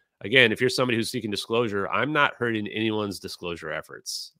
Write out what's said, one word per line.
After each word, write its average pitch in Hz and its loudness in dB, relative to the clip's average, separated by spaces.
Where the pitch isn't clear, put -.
again, 113 6
if - 0
you're 127 2
somebody 127 2
who's 113 0
seeking 110 -4
disclosure, 101 0
I'm 117 0
not 147 2
hurting 113 -2
anyone's 107 -2
disclosure 85 -8
efforts. - -10